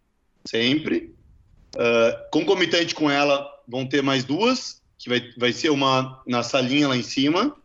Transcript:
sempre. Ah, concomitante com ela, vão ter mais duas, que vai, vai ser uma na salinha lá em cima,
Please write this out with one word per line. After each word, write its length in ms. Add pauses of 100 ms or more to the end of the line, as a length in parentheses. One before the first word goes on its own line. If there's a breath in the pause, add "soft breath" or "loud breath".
(460)
sempre. 680 (640)
Ah, 540
concomitante 640
com 160
ela, 360 (200)
vão 180
ter 160
mais 220
duas, 580 (160)
que 120
vai, 120 (160)
vai 140
ser 180
uma 560
na 160
salinha 460
lá 100
em 60
cima, 600